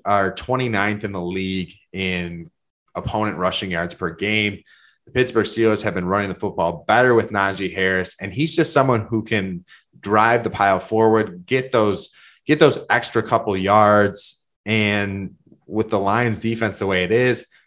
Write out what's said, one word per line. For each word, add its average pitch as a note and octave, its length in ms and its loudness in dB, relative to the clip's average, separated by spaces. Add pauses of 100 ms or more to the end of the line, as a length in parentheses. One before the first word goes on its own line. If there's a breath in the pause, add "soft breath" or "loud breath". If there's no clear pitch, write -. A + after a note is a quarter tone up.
are G2 280 2
twenty-ninth G#2+ 680 -2
in G#2 80 -6
the F#2+ 100 -6
league F#2+ 520 -4 (200)
in F2 560 -6 (460)
opponent G#2 440 -4
rushing F#2 340 -4
yards E2+ 220 -4
per E2+ 200 -6
game. G#2 480 -2 (440 soft breath)
The - 40 -20
Pittsburgh A#2+ 360 2
Steelers A2 360 0
have G#2 120 -2
been F2+ 120 -4
running G2 220 0
the F#2 80 -8
football E2+ 500 -4
better B2 260 4
with A2 180 2
Najee G2 440 -2
Harris, F#2 460 0
and F#2+ 120 -8
he's D3+ 220 -4
just D#3+ 180 0
someone C3 380 2
who A2 140 -2
can F#2+ 400 -4 (340 soft breath)
drive A2 460 2
the G#2 60 -4
pile G2 280 2
forward, G#2+ 640 2
get C3 280 -2
those, G#2 380 0 (360 soft breath)
get D3+ 140 2
those C#3 180 6 (100)
extra A#2 320 0
couple G#2+ 360 0
yards. G#2 920 2 (180)
And G2+ 680 -2 (320)
with G#2+ 240 -4
the G#2+ 80 0
Lions G#2 400 0
defense A2+ 400 -4
the G2+ 80 -4
way F#2 160 0
it F2+ 80 -2
is, A#2+ 380 0 (180 soft breath)